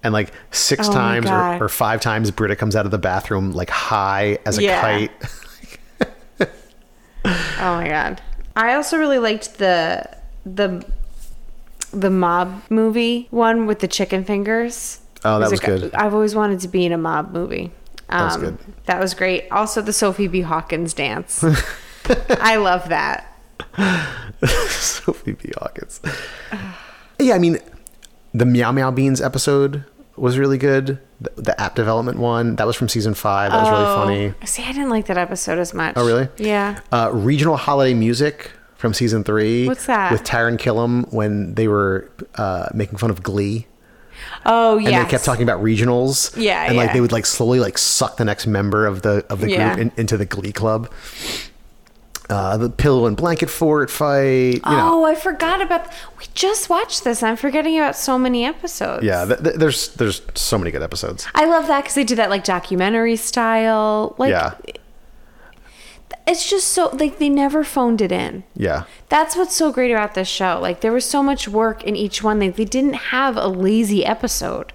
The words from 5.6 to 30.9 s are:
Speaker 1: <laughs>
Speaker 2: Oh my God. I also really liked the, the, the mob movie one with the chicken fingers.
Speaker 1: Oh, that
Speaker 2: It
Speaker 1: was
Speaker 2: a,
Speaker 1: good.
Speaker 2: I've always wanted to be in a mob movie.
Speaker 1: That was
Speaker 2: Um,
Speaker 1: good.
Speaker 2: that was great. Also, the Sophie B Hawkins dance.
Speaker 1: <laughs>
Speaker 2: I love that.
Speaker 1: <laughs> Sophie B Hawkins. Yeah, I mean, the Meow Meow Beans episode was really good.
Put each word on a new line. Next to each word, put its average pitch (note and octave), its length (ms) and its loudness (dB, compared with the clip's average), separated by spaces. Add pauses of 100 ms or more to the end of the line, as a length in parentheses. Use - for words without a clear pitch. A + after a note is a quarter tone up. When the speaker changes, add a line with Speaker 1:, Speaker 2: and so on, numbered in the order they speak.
Speaker 1:
<laughs> F3+ 100 0 (1080)
Speaker 2:
Oh F3+ 160 0
my E3+ 140 -4
God. D3+ 320 -4 (340)
I A#3 200 2
also D4+ 220 0
really C#4+ 220 2
liked G#3+ 380 -4
the, F3 500 2 (380)
the, F#3 400 -2 (1040)
the G3 180 0
mob F3+ 600 0
movie A#3 600 2
one A3+ 340 2
with G#3+ 140 0
the F#3+ 80 -2
chicken F#3+ 360 -2
fingers. G#3+ 800 -4 (240)
Speaker 1:
Oh, G#2+ 140 4
that A2 80 4
Speaker 2:
It G#2 40 2
Speaker 1:
was F#2+ 80 0
Speaker 2:
a, - 60 -4
Speaker 1:
good. F#2+ 300 0
Speaker 2:
I've G#3 180 0
always G#3+ 220 2
wanted G#3 260 0
to F#3 80 -8
be F3+ 160 2
in E3+ 80 0
a E3+ 40 0
mob D#3+ 360 -4
movie. E3+ 380 -6 (380)
Speaker 1:
That F3 140 0
was E3 120 -2
Speaker 2:
Um, - 60 -6
Speaker 1:
good. - 160 -6 (280)
Speaker 2:
that F3+ 160 0
was F#3 120 0
great. F#3 380 -2
Also, G#3+ 300 0
the G3+ 100 -4
Sophie G3 360 0
B F3+ 140 0
Hawkins E3 520 -4
dance. - 500 -4
Speaker 1:
<laughs> - 640 0 (340)
Speaker 2:
I A3 160 4
love F3+ 340 2
that. D3+ 460 -4 (420)
Speaker 1:
<laughs> - 680 -2 (240)
Sophie - 640 -4
B - 240 -12
Hawkins. - 420 -12 (1200)
Yeah, B3+ 160 6
I F3+ 40 4
mean, E3+ 200 4 (760)
the A#2 120 4
Meow A#2+ 260 4
Meow C3 200 2
Beans C3+ 280 2
episode C#3 640 2 (320)
was B2+ 220 0
really C#3 200 2
good. C3+ 420 0 (200)